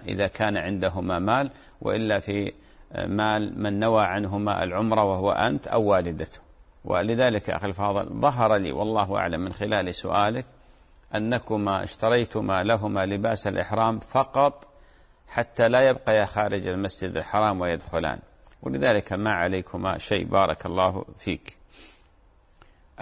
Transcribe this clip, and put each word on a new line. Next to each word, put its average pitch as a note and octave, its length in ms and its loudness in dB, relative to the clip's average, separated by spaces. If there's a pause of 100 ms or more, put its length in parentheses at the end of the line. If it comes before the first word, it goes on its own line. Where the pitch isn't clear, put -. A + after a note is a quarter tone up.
إذا G2 180 0
كان G#2 300 -2
عندهما F2+ 640 -2
مال، B2 320 0 (300)
وإلا G#2+ 380 0
في، G2+ 340 -4 (400)
آه، F2+ 140 -4
مال G#2 560 0
من G2+ 160 -2
نوى A2 240 4
عنهما G2+ 640 -2
العمرة G#2+ 400 2
وهو F#2+ 280 2
أنت - 360 0
أو A#2 140 2
والدته. F2 580 0 (440)
ولذلك A2 640 2
أخي F2 160 -4
الفاضل، G2+ 540 -2
ظهر A#2+ 360 4
لي F2+ 160 0
والله G2+ 440 0
أعلم F2 240 0
من F#2 120 -6
خلال G2 420 -2
سؤالك G#2 500 0 (720)
أنكما G#2+ 680 0
اشتريتما G#2+ 800 0
لهما G#2 440 0
لباس G2+ 400 -2
الإحرام G#2+ 520 0
فقط C3+ 720 0 (600)
حتى A#2+ 400 0
لا B2+ 200 6
يبقيا A2 360 2
خارج G2+ 420 -2
المسجد F#2 500 -4
الحرام G2 440 0
ويدخلان، E2 580 -2 (440)
ولذلك C3 500 0
ما G#2 180 -2
عليكما F#2 680 -2
شيء، F#2 260 -2
بارك F#2+ 420 0
الله F#2 380 0 (140)
فيك. - 380 -8 (1500)